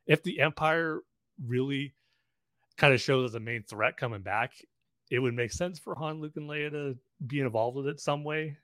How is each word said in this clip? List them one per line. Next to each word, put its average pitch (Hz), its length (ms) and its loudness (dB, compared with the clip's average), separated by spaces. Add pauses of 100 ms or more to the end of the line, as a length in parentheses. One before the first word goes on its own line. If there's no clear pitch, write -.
if 156 160 6
the 165 160 -4
Empire 160 600 2 (440)
really 135 480 -2 (840)
kind 143 160 8
of 120 80 4
shows 127 300 2
as 110 40 -8
a 117 40 -6
main 113 240 -6
threat 110 340 0
coming 113 240 -4
back, 104 320 -2 (580)
it 120 80 2
would 127 140 2
make 120 180 -2
sense 180 280 -4
for - 160 -8
Han, 156 260 -6
Luke, 151 140 -8
and 151 140 -8
Leia 147 220 -4
to 143 240 -4 (300)
be 139 140 -2
involved 120 380 2
with 139 100 -2
it 151 120 -6
some 147 240 0
way. 151 400 -4